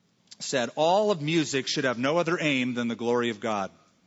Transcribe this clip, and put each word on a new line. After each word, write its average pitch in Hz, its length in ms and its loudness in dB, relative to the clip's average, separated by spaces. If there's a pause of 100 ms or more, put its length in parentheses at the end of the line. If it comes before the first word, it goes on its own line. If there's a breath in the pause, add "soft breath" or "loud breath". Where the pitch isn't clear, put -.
(380)
said, 123 360 -2
"All 185 360 4
of 180 100 0
music 143 480 0
should 147 160 -2
have 123 140 0
no 139 180 2
other 170 240 2
aim 131 320 0
than 120 160 -2
the 117 80 -6
glory 120 320 0
of 107 120 -6
God." 104 300 -2 (360)